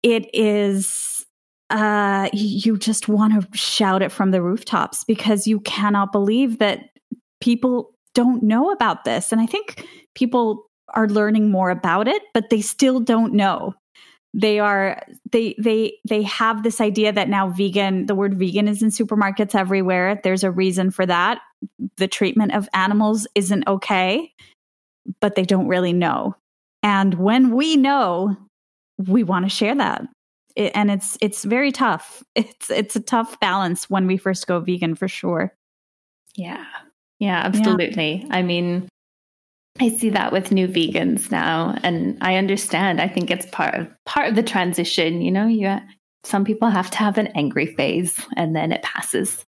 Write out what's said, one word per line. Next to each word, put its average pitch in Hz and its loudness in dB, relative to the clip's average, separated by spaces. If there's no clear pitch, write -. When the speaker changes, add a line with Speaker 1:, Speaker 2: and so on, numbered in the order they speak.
Speaker 1:
it 226 2
is 208 0
uh, 208 2
y-, - -2
you 208 0
just 214 -2
wanna 214 2
shout 190 0
it 185 0
from 190 0
the 185 2
rooftops 180 -2
because 208 0
you 214 2
cannot 202 0
believe 220 2
that - 0
people 247 0
don't 240 2
know 240 4
about 220 -2
this. 139 -2
And 226 2
I 226 2
think - -8
people 233 0
are 220 4
learning 208 2
more 185 2
about 180 0
it, 403 0
but 226 0
they 214 4
still 262 2
don't 226 2
know. 196 0
They 208 2
are, 196 0
they, 226 0
they, 220 0
they 214 0
have 214 -2
this 233 -2
idea 214 2
that 196 0
now 196 0
vegan, 190 0
the 202 0
word 196 0
vegan 190 0
is 208 -2
in 220 2
supermarkets 208 0
everywhere. 190 0
There's 185 0
a 185 0
reason 190 0
for 185 0
that. 180 2
The 190 0
treatment - 0
of 202 -2
animals 208 0
isn't 196 0
okay, 190 -2
but 202 0
they 190 2
don't 190 2
really 180 2
know. 175 0
And 196 4
when 226 4
we 311 2
know, 208 2
we 196 2
wanna 185 0
share 226 0
that. 101 -2
It, 208 0
and 208 2
it's, - -4
it's 208 -2
very 247 0
tough. 226 -4
It's, - -4
it's - -2
a 214 -2
tough - -2
balance 185 -2
when 190 0
we 185 2
first 190 -4
go 175 0
vegan, 175 -2
for 190 -4
sure. 175 -6
Speaker 2:
Yeah. 175 -12
Yeah, 185 0
Speaker 1:
Yeah. - -2
Speaker 2:
absolutely. 185 0
I 185 0
mean, 175 -2
I 247 4
see 226 0
that 196 -2
with 190 0
new 185 4
vegans 175 0
now, 165 -2
and 175 -2
I 185 2
understand. 190 0
I 170 0
think 185 -2
it's - -4
part - -4
of, 165 -6
part 277 -2
of 226 0
the 226 4
transition, 175 0
you 175 0
know, 196 2
you, 202 2
some 196 0
people 220 0
have 185 0
to - -6
have 208 0
an 208 0
angry 147 0
phase 165 -2
and 160 -2
then 156 -2
it - -2
passes. - -4